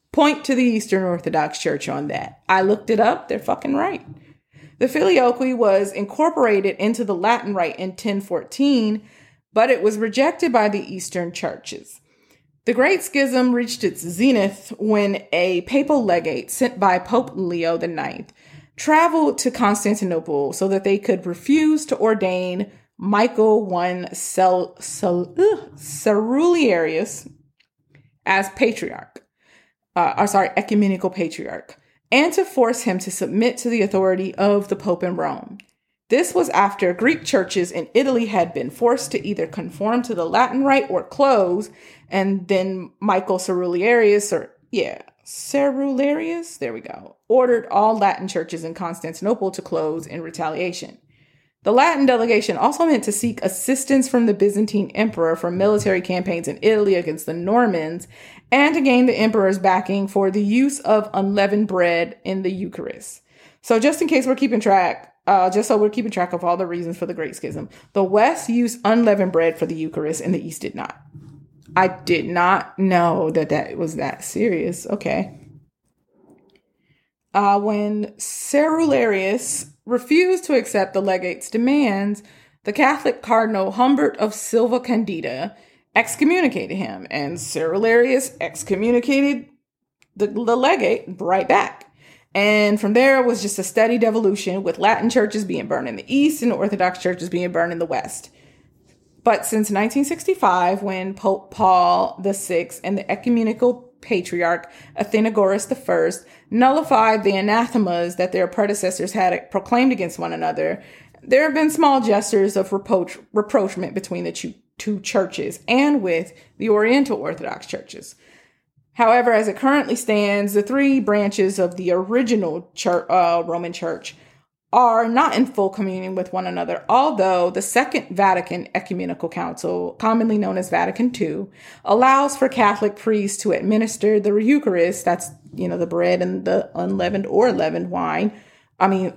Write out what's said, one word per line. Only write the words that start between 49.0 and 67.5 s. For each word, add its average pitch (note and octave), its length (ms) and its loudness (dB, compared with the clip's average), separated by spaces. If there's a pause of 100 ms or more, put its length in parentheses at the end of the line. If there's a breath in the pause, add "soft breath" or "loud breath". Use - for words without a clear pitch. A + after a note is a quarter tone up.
to F#3 100 -10
close D#3+ 440 -4
in E3+ 160 -12
retaliation. E3 760 -6 (680)
The - 80 2
Latin C#4 340 4
delegation A#3 520 2
also D4 280 2
meant C#4+ 200 2
to G#3 80 -2
seek - 280 -4
assistance C4 680 0
from A#3+ 160 2
the G#3+ 80 2
Byzantine G3+ 600 0
emperor E3+ 440 0
for F3 120 -4
military G3 520 2
campaigns F3+ 480 -4
in D#3+ 120 -10
Italy G#3 340 4
against E3 300 -4
the D#3 80 -6
Normans F3 760 0 (420 loud breath)
and C#4+ 240 4
to E4 60 0
gain B3+ 240 4
the B3 80 4
emperor's G3+ 460 2
backing F#3+ 500 0
for G3 200 0
the G#3 140 0
use B3+ 380 2
of G#3+ 320 2
unleavened G3+ 560 0
bread E3+ 560 0
in F#3+ 160 -4
the F#3 100 -2
Eucharist. - 720 -10 (400 soft breath)
So A3+ 180 2
just D4 220 2
in E4 80 0
case C4 180 2
we're C4 80 2
keeping B3 240 0
track, G3 480 0 (200)
uh, F#3 240 4
just G#3 160 0
so A3+ 100 2
we're G#3 140 2
keeping G#3+ 180 -4
track F3 240 -4
of E3+ 100 -6
all F3 140 0
the F#3+ 80 -2
reasons E3+ 320 -8
for F3 80 -6
the F3 80 -10
Great D#3+ 220 -8
Schism, D3+ 340 -10 (240 loud breath)